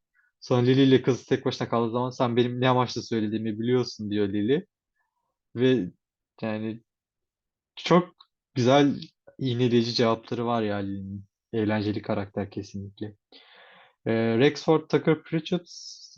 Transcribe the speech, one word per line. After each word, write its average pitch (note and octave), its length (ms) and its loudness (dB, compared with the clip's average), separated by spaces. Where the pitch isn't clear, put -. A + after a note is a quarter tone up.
Sonra B2 220 2
Lily C3 220 4
ile C3 180 6
kız B2 240 -2
tek B2+ 180 -2
başına B2 240 -4
kaldığı A#2 240 -2
zaman, B2 180 -4
"Sen B2 260 -2
benim B2 240 0
ne B2+ 80 2
amaçla B2 340 0
söylediğimi A2 580 -4
biliyorsun." A#2+ 500 -2
diyor G#2 180 0
Lily. G#2+ 360 -2
Ve B2 340 2
yani A2 400 -6
çok F3 380 2
güzel C3 460 4
iğneleyici A#2+ 560 0
cevapları A#2 520 -2
var A#2 160 -2
ya G#2 140 -2
Lily'nin. G2 480 -8
Eğlenceli G#2+ 500 -2
karakter G2+ 480 -6
kesinlikle. G2 640 -12
Ee, A2+ 320 0
Rexford D3 500 2
Tucker D#3 340 0
Pritchett E3+ 400 -4